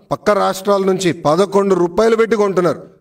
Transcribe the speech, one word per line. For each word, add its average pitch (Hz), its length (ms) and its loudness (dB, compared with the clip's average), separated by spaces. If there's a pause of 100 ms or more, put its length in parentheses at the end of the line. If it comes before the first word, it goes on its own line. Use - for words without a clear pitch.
(100)
పక్క 143 200 -2
రాష్ట్రాల 196 540 0
నుంచి 185 280 0
పదకొండు 185 600 0
రూపాయలు 180 420 0
పెట్టి 220 200 0
కొంటున్నారు 180 540 -2 (100)